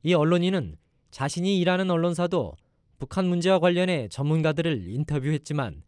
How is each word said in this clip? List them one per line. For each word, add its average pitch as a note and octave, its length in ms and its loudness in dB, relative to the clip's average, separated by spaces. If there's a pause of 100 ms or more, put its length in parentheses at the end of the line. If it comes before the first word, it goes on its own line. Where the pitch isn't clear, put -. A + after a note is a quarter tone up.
이 E3 100 2
언론인은 E3+ 640 0 (340)
자신이 F3 480 -2
일하는 F3+ 300 2
언론사도 F3 680 0 (420)
북한 F#3 280 -4
문제와 F3+ 340 4
관련해 F3 500 2
전문가들을 D#3 800 0
인터뷰했지만 C#3 1000 -4